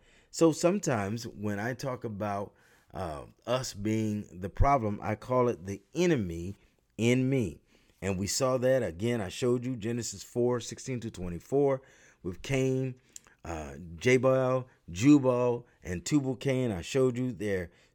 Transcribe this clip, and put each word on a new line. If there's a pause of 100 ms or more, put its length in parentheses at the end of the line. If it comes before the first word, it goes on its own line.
(320)
So
sometimes
when
I
talk
about, (400)
uh, (220)
us
being
the
problem,
I
call
it
the (120)
enemy (420)
in
me. (420)
And
we
saw
that,
again,
I
showed
you
Genesis
four
sixteen
to
twenty-four (400)
with
Cain, (500)
uh, (240)
Jabal, (240)
Jubal, (180)
and
Tubal
Cain.
I
showed
you
their (240)